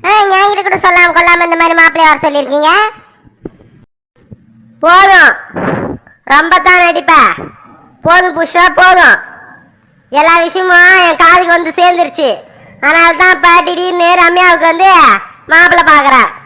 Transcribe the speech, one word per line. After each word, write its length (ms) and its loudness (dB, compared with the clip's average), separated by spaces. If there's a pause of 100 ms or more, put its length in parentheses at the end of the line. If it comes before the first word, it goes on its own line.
ஆ, 100 0 (240)
என்கிட்ட 260 -2
கூட 220 -4
சொல்லாம 320 0
கொள்ளாம 300 0
இந்த 120 -4
மாதிரி 200 0
மாப்பிள்ளைய 320 2
வர 120 -2
சொல்லிருக்கீங்க. 480 -2 (2000)
போதும், 480 4 (1000)
ரொம்ப 200 0 (140)
தான் 180 2
நடிப்ப. 280 -2 (920)
போதும் 320 0
புஷ்பா, 260 -2 (160)
போதும். 380 4 (920)
எல்லா 220 0 (120)
விஷயமும் 580 0
என் 180 -2
காதுக்கு 340 2
வந்து 240 -4
சேர்ந்துருச்சு. 500 0 (560)
அதனால 360 2
தான் 140 2
இப்ப 180 0 (140)
திடீர்னு 420 -2 (140)
ரம்யாவுக்கு 480 0
வந்து 180 2 (640)
மாப்பிள்ளை 380 2
பாக்குறேன். 360 2 (180)